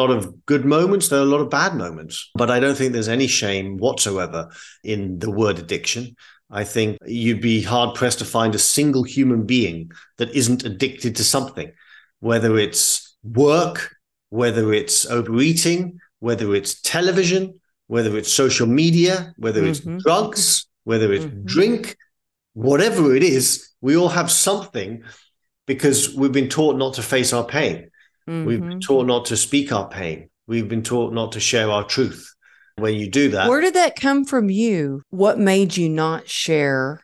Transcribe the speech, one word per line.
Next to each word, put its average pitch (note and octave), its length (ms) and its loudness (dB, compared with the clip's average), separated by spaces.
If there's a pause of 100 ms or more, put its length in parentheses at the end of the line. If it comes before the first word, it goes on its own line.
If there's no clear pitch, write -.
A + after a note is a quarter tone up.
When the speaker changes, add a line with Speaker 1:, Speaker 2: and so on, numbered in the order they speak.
Speaker 1:
lot B2+ 80 4
of G#2 360 -4
good C#3 180 2
moments, F3 440 2
there C#3 100 2
were C#3 80 2
a - 20 4
lot C#3+ 120 2
of C3 100 -4
bad E3+ 240 0
moments, E2 640 -10
but A#2+ 140 2
I A#2+ 100 2
don't C#3 160 2
think C3 160 0
there's A2 160 -4
any B2+ 180 0
shame G2 500 -2
whatsoever F#2 720 -2 (340)
in G2 340 -6
the G#2+ 140 -6
word G2+ 260 0
addiction. F2 560 -6 (340)
I G#2 140 -6
think G#2+ 420 -2
you'd A#2 360 -2
be A2+ 220 2
hard A#2+ 340 0
pressed B2 240 -2
to A2+ 40 -6
find A2+ 300 0
a G#2 40 -2
single C#3+ 440 2
human A#2+ 440 0
being F2+ 440 -2 (280)
that A#2 120 -4
isn't B2 340 0
addicted B2 520 -4
to A2 80 -2
something, B2+ 480 -2 (480)
whether A2+ 360 2
it's - 680 -2
work, D3 720 0 (340)
whether A2+ 420 0
it's - 340 0
overeating, E3 920 0 (220)
whether G#2+ 340 0
it's - 260 -4
television, F#3 800 0 (300)
whether A2 280 0
it's - 160 -4
social B2+ 360 2
media, E3+ 680 2
whether A2+ 280 0
it's D#3 140 -2
Speaker 2:
Mm-hmm. E3+ 240 -10
Speaker 1:
drugs, - 600 0 (180)
whether A2 280 2
it's G2+ 120 0
Speaker 2:
Mm-hmm. G2+ 220 -10
Speaker 1:
drink, F#3+ 500 0 (560)
whatever C#3+ 640 4
it D3 80 4
is, C3 460 0 (100)
we C#3 160 2
all F3 140 4
have E3 200 0
something A#2 720 -2 (640)
because C3+ 480 0
we've C3+ 160 2
been C3 180 0
taught D3+ 280 2
not C3 180 -2
to A#2+ 80 -8
face B2+ 300 0
our A#2+ 120 0
pain. A2 460 -4 (360)
We've D#3+ 340 -4
been E3+ 80 -8
Speaker 2:
Mm-hmm. F3+ 120 -10
Speaker 1:
taught C3+ 260 2
not B2 200 2
to A2 120 -2
speak C#3 340 0
our G2+ 160 -2
pain. E2 400 -10 (180)
We've A2+ 220 -4
been A2+ 140 -4
taught A#2 320 -2
not A2+ 180 -4
to A2 80 -10
share A2 300 0
our G#2 140 0
truth. - 460 -4 (480)
When G#2+ 160 0
you G#2 160 -4
do C#3 200 2
that G#2+ 180 2
Speaker 2:
Where C4+ 120 4
did F4 140 2
that F4 220 2
come C#4 280 2
from A#3+ 260 0
you? F3+ 600 0
What G3 280 2
made F#3+ 380 2
you E3+ 120 0
not D#3+ 400 -2
share C#3+ 760 -2